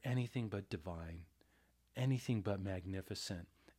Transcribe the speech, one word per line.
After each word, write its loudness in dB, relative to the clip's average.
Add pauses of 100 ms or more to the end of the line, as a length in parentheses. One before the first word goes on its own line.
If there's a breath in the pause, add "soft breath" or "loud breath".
anything 2
but -2
divine, -4 (720 soft breath)
anything 4
but 2
magnificent, -2 (300 soft breath)